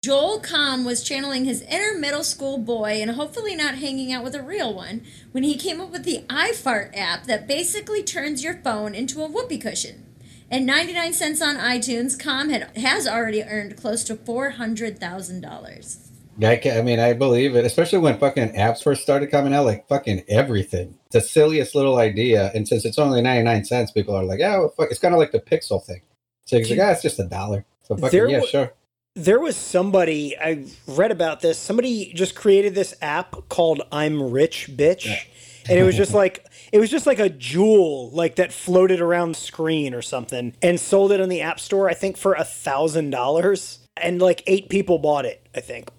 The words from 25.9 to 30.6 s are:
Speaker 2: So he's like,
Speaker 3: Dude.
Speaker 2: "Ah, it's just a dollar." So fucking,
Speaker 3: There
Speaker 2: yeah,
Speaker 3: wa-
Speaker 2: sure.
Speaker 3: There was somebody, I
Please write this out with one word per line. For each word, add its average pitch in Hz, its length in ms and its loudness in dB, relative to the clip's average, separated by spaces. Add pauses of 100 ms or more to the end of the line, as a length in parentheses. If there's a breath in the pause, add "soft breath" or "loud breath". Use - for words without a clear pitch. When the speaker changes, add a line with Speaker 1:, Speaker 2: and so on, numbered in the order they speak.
Speaker 2:
So 123 120 2
he's 113 120 2
like, 120 100 2
Speaker 3:
Dude. 190 80 6
Speaker 2:
"Ah, 196 40 4
it's 170 100 0
just - 180 -4
a 98 60 -2
dollar." 101 400 -6 (180)
So 107 140 -4
fucking, 131 200 2
Speaker 3:
There 226 120 4
Speaker 2:
yeah, - 100 2
Speaker 3:
wa- 113 60 0
Speaker 2:
sure. 139 280 -2 (420)
Speaker 3:
There 185 240 4
was 311 180 -2
somebody, 160 800 0
I 156 280 -4 (220)